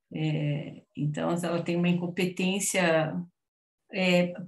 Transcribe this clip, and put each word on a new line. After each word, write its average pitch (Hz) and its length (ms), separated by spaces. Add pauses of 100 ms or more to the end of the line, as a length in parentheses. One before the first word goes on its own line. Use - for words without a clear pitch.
(100)
É, 151 720 (140)
então, 151 340
ela 170 320
tem 175 140
uma 175 140
incompetência, 175 1200 (800)
é, 180 400 (160)